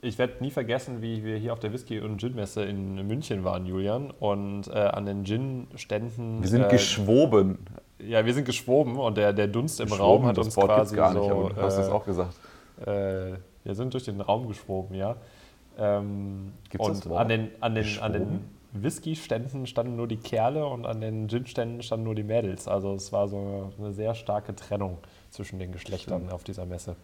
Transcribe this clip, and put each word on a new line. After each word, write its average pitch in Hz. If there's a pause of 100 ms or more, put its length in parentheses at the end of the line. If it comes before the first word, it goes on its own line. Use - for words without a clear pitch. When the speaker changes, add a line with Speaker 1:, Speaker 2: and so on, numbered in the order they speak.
Speaker 1:
Ich 117
werd 123
nie 135
vergessen, 120
wie 113
wir 110
hier 110
auf 117
der 107
Whisky- 113
und 107
Gin-Messe 110
in 98
München 110
waren, 92
Julian, 101 (100)
und, 101
äh, -
an 101
den 98
Gin-Ständen, 117
Speaker 2:
Wir 92
sind 120
Speaker 1:
äh, 101
Speaker 2:
geschwoben. 110 (400)
Speaker 1:
Ja, 110
wir 120
sind 139
geschwoben 123
und 117
der, 104
der 104
Dunst 120
im 113
Speaker 2:
Geschwoben, 104
Speaker 1:
Raum 107
hat 117
Speaker 2:
das 113
Speaker 1:
uns 110
Speaker 2:
Wort 98
gibt's 107
Speaker 1:
quasi 107
Speaker 2:
gar 85
nicht, 101
Speaker 1:
so, 101
Speaker 2:
aber 98
du 98
hast 95
es 98
Speaker 1:
äh, -
Speaker 2:
auch 107
gesagt. 90 (480)
Speaker 1:
äh, 95 (320)
wir 101
sind 123
durch 127
den 98
Raum 110
geschwoben, 95
ja. 98 (640)
Ähm, 101 (180)
Speaker 2:
Gibt's 110
das 101
Speaker 1:
und 85
Speaker 2:
Wort? 87
Speaker 1:
an 113
den, 113 (120)
an 117
den, 107
an 110
den 104
Speaker 2:
Geschwoben? 101 (220)
Speaker 1:
Whisky-Ständen 131
standen 120
nur 117
die 113
Kerle 120
und 123
an 110
den 110
Gin-Ständen 120
standen 113
nur 110
die 107
Mädels. 104
Also 98
es 98
war 101
so 98
eine 104
sehr 107
starke 104
Trennung 95 (320)
zwischen 95
den 90
Geschlechtern 92
Speaker 2:
Stimmt. 90
Speaker 1:
auf 87
dieser 90
Messe. 87